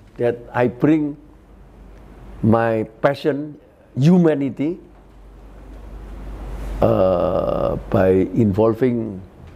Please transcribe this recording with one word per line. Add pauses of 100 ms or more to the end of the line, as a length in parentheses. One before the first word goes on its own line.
(160)
that (160)
I
bring (1300)
my (160)
passion, (400)
humanity, (2000)
uh, (160)
by
involving (360)